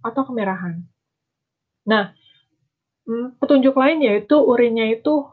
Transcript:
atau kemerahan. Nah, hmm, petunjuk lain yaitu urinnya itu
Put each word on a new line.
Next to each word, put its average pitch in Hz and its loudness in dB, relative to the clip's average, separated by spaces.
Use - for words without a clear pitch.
atau 233 -6
kemerahan. 185 -6
Nah, 208 -2
hmm, 240 -8
petunjuk 269 2
lain 294 2
yaitu 208 2
urinnya 233 2
itu 285 -2